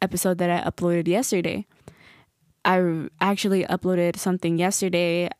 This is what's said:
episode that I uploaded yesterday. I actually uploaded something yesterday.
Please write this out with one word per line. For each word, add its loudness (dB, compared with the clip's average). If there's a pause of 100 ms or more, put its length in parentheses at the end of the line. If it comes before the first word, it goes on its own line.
episode -2
that 2
I 0
uploaded 0
yesterday. 0 (1000)
I 2 (140)
actually 2
uploaded 0
something -2
yesterday. 0 (100)